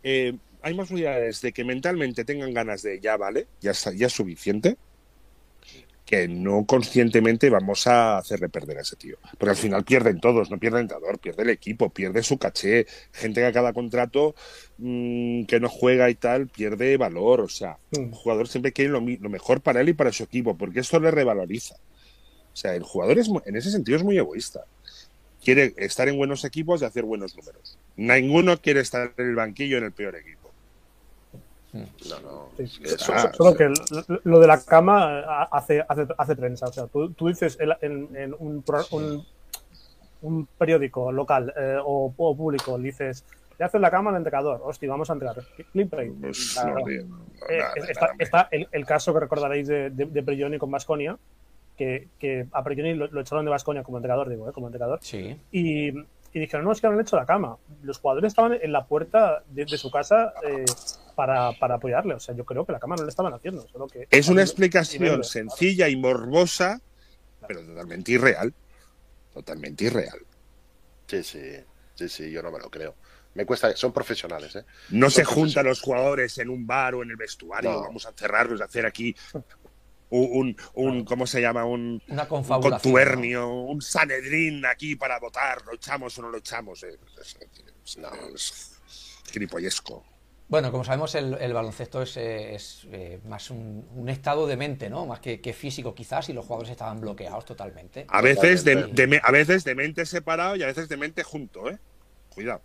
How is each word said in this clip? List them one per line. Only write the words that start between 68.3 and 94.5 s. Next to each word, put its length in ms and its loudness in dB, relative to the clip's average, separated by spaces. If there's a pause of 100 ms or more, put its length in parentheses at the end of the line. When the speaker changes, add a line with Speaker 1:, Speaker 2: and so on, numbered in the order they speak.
Speaker 1:
Totalmente 520 -10
irreal. 340 -2 (880)
Speaker 4:
Sí, 160 -6
sí, 180 -14 (540)
sí, 140 -10
sí, 220 -12
yo 100 -8
no 100 -10
me 80 -12
lo 100 -16
creo. 260 -12 (400)
Me 100 -4
cuesta, 300 -4
son 160 -4
profesionales, 640 -8
¿eh? 80 -14 (260)
Speaker 1:
No 200 4
Speaker 4:
Son 20 0
Speaker 1:
se 140 4
juntan 400 2
Speaker 4:
profesionales. 40 2
Speaker 1:
los 120 -2
jugadores 560 -2
en 120 -8
un 160 -8
bar 300 -2
o 80 -8
en 80 -12
el 60 -14
vestuario, 540 -6
Speaker 4:
No. 100 -4
Speaker 1:
"Vamos 240 -12
a 40 -16
encerrarlos", 520 -2
a 40 -6
hacer 200 -4
aquí 300 -4 (920)
un, 220 4
un, 260 0 (160)
un, 180 0
Speaker 3:
Claro. 140 -4
Speaker 1:
¿cómo 220 -2
se 140 0
llama? 240 0
Un, 420 -6
Speaker 3:
Una 160 -6
Speaker 1:
un 40 -8
Speaker 3:
confabulación, 540 0
Speaker 1:
contubernio, 600 4
Speaker 3:
¿no? 220 -6
Speaker 1:
un 180 -8
Sanedrín 840 -2
aquí 300 -4
para 240 -6
votar, 460 -6
"¿lo 80 -14
echamos 440 -10
o 60 -14
no 60 -12
lo 80 -10
echamos?". 460 -12
Eh, 140 -18 (240)
es, 160 -20 (480)
es, 120 -16
Speaker 4:
No. 120 -16 (240)
Speaker 1:
es 380 -12 (600)
gilipollesco. 720 -8 (460)
Speaker 3:
Bueno, 200 0
como 140 -6
sabemos, 320 -4
el, 200 -4
el 180 -6
baloncesto 480 -6
es, 160 -10
eh, 380 -8
es, 360 -18
eh, 340 -14
más 260 -14
un, 440 -14
un 140 -8
estado 380 -2
de 100 -2